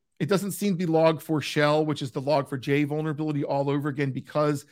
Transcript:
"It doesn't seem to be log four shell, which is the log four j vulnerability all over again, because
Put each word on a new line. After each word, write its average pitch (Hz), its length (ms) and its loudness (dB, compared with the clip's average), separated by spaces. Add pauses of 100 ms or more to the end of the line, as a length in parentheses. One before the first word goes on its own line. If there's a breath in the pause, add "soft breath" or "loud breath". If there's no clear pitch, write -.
(200)
"It 147 100 -2
doesn't 196 220 0
seem 202 220 0
to 160 40 -2
be 180 80 -2
log 160 360 4
four 156 200 -2
shell, 151 440 2
which 151 160 -2
is 131 100 -6
the 143 100 -6
log 139 260 0
four 139 100 -6
j 143 280 0
vulnerability 151 580 -4
all 139 260 -2
over 143 200 -2
again, 135 220 -2
because 147 600 -2